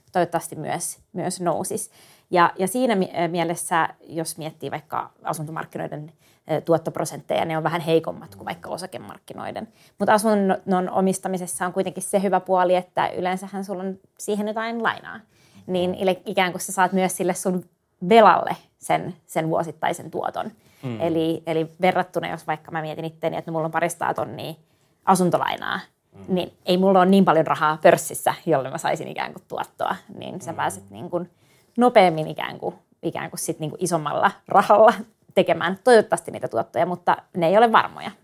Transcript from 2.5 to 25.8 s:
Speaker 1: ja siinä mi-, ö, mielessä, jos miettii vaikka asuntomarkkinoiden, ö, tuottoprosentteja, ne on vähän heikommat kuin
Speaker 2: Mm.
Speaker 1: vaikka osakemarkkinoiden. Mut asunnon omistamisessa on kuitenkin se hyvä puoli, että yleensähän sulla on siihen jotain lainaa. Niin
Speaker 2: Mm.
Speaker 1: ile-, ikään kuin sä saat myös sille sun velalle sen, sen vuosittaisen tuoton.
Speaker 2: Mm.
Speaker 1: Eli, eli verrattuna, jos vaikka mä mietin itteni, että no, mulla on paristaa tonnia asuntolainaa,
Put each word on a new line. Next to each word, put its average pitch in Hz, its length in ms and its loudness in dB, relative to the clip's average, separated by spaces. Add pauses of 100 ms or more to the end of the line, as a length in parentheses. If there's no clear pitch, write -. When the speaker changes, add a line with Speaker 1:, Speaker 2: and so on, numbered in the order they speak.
Speaker 1:
ja 185 80 0
siinä 247 280 0
mi-, 185 160 0 (120)
ö, 170 40 0
mielessä, 165 640 -2 (180)
jos 160 300 -8
miettii 156 340 -12
vaikka - 380 -8 (140)
asuntomarkkinoiden, 156 880 -8 (400)
ö, 151 100 0
tuottoprosentteja, 160 840 -2
ne 160 120 -4
on 156 60 -2
vähän 160 180 -2
heikommat 160 540 -2
kuin - 80 -20
Speaker 2:
Mm. - 20 -18
Speaker 1:
vaikka 196 240 -10
osakemarkkinoiden. - 1000 -12 (320)
Mut - 100 2
asunnon 196 840 2
omistamisessa 185 720 -2
on 180 80 -6
kuitenkin 190 300 -4
se 196 180 0
hyvä 190 180 0
puoli, 180 360 2
että 180 340 -2
yleensähän 190 560 -6
sulla 185 180 -8
on 190 160 -8 (200)
siihen 208 280 -4
jotain 226 360 -6
lainaa. 117 360 -4 (480)
Niin 180 220 0
Speaker 2:
Mm. 180 100 -4
Speaker 1:
ile-, 185 260 0
ikään 190 260 0
kuin 180 100 -10
sä - 100 -8
saat 185 200 2
myös 185 260 0
sille 180 160 0
sun 180 320 -4 (440)
velalle 214 480 8 (200)
sen, 165 380 -4 (100)
sen 160 240 -4
vuosittaisen 165 600 -4
tuoton. - 400 -6 (320)
Speaker 2:
Mm. 120 180 -8
Speaker 1:
Eli, 165 440 -2
eli 160 220 -2 (140)
verrattuna, 180 480 0
jos 175 180 -10
vaikka 156 240 -8
mä 160 100 -6
mietin 156 240 -8
itteni, 165 320 -6
että 165 140 -10
no, - 20 -4
mulla 160 120 -2
on 160 60 -6
paristaa 165 420 -2
tonnia - 400 -8 (520)
asuntolainaa, 175 720 2 (360)